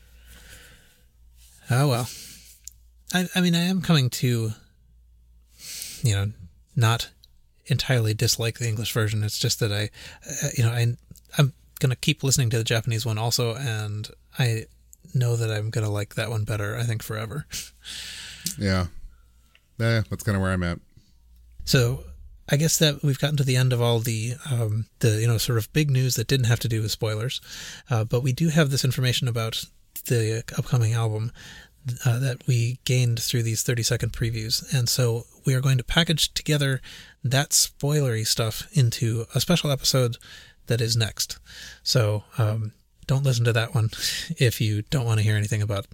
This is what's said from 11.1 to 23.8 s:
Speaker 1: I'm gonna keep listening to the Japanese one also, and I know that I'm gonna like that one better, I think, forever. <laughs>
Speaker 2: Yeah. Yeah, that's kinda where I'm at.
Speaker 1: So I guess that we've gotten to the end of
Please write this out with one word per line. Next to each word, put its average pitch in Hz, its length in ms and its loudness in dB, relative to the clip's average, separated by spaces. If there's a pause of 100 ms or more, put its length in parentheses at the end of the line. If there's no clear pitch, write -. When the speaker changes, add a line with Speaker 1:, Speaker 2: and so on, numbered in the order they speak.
Speaker 1:
I'm 135 140 4 (280)
gonna 127 160 2
keep - 260 -2
listening 131 280 2
to 113 80 0
the 113 60 0
Japanese 113 420 -2
one 110 100 -2
also, 117 380 -2
and 107 540 -6 (300)
I 113 280 0 (480)
know 120 220 2
that 113 140 -2
I'm 107 200 -4
gonna 110 200 -2
like 101 260 -4
that 110 120 -4
one 110 160 -2
better, 104 320 -4
I 120 80 -4
think, 113 180 -2
forever. 113 480 -8
<laughs> - 60 -10 (1040)
Speaker 2:
Yeah. 95 280 0 (920)
Yeah, 113 320 2
that's 98 120 -6
kinda 101 160 0
where 95 140 2
I'm 92 100 0
at. 85 160 -2 (840)
Speaker 1:
So 123 400 0 (460)
I 147 60 2
guess 151 220 2
that 156 240 2
we've 139 160 2
gotten 147 200 0
to 135 40 2
the 131 140 2
end 127 160 4
of 120 80 2